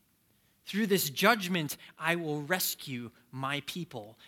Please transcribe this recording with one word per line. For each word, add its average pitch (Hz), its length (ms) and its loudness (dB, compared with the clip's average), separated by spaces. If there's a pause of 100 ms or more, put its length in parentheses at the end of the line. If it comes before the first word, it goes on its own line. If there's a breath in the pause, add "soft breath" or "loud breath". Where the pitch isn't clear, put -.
(640 soft breath)
Through 208 220 0
this 175 240 4
judgment, 180 680 2 (220 loud breath)
I 165 160 2
will 151 260 -2
rescue 139 720 -2 (200 soft breath)
my 135 300 -4
people 110 560 -10 (100)